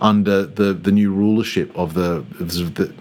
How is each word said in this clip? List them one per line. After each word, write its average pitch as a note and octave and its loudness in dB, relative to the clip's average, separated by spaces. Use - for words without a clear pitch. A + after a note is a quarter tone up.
under G2+ 2
the, G2 0
the F2+ 0
new G#2 4
rulership G#2 0
of E2+ -4
the, F2 0
of E2+ -6
the - -4